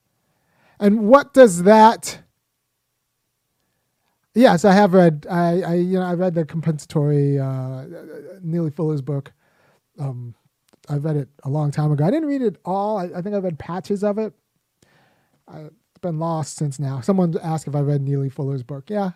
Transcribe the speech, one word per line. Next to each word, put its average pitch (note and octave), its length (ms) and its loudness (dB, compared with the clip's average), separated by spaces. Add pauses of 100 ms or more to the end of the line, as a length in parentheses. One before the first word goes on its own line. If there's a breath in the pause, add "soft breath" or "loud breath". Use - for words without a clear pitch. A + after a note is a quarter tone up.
(800)
And G#3 300 2
what C#4 240 6
does G3 300 6
that, A3 560 6 (2250)
yes, G#3+ 300 6
I G3+ 80 6
have G3+ 200 6
read, E3+ 380 4
I, F3 320 0
I, E3+ 120 -4
you F3+ 240 0
know, F#3 60 -2
I F3+ 80 -4
read F3 220 -2
the E3 100 -2
compensatory, D3 920 -2
uh, C3 460 -8 (580)
Neely E3 280 -4
Fuller's D#3 300 -4
book. C#3 320 -8 (640)
Um, B2 360 -10 (540)
I C#3+ 80 -6
read D3+ 200 -4
it C#3 120 -6 (140)
a C3+ 80 -8
long D3 200 -2
time D3+ 220 -2
ago. C#3+ 120 0
I F3 60 0
didn't D4+ 180 -2
read C#4 140 -4
it G3+ 220 -4
all. G3+ 340 -4
I, F3 60 -6 (140)
I F3 40 -8
think G#3 120 -8
I G3+ 40 -2
read F#3 200 -6
patches F#3 460 -8
of G#3 140 -2
it. A3 140 -6 (1160)
I, D#3 120 -20
it's - 400 -20
been E3 180 -4
lost D#3+ 380 -4
since C#3+ 220 -4
now. C3+ 220 -6
Someone F3+ 420 0
asked D#3+ 240 -6
if C#3 80 -8
I D3 60 0
read C#3+ 220 0
Neely C#3 260 -2
Fuller's C3+ 340 -6
book. C3+ 260 -14
Yeah. G3+ 280 -4